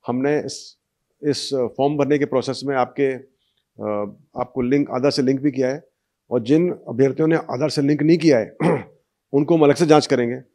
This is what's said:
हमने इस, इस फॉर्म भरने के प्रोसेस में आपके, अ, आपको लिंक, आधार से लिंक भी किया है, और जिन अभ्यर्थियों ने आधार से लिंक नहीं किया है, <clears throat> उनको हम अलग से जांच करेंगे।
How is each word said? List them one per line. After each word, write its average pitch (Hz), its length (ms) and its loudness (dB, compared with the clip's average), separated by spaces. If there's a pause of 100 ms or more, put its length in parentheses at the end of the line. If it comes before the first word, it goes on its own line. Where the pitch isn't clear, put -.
हमने 135 320 -2
इस, - 380 -12 (460)
इस 143 300 -4
फॉर्म 139 440 -2
भरने 143 220 0
के 143 60 0
प्रोसेस 127 400 -4
में 139 100 -4
आपके, 131 380 -2
अ, 104 1000 -10 (220)
आपको 123 240 -6
लिंक, 143 300 0
आधार 127 200 0
से 143 100 -4
लिंक 131 200 0
भी 143 100 -2
किया 127 180 -2
है, 143 180 -8 (440)
और 120 120 -2
जिन 160 280 2
अभ्यर्थियों 135 560 -2
ने 165 80 2
आधार 143 340 -4
से 143 120 -2
लिंक 147 220 0
नहीं 165 140 6
किया 156 220 4
है, - 240 -6
<clears throat> - 680 -6
उनको 151 220 2
हम 156 80 4
अलग 143 120 6
से 170 100 2
जांच 151 220 4
करेंगे। 123 280 0 (180)